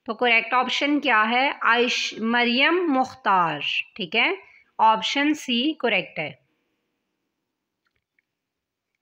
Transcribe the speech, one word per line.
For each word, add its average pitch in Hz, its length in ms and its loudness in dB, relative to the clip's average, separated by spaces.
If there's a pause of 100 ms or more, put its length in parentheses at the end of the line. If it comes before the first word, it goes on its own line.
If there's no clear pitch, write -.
तो 226 60 -6
करेक्ट 226 400 0
ऑप्शन 262 460 0
क्या 247 220 2
है, 247 420 0
आइश-, 240 580 0
मरियम 240 540 2 (120)
मुख्तार, 190 720 0 (360)
ठीक 180 180 -8
है, 294 220 0 (420)
ऑप्शन 220 540 2
सी 277 480 -2
करेक्ट 196 380 -2
है। - 280 -12 (2500)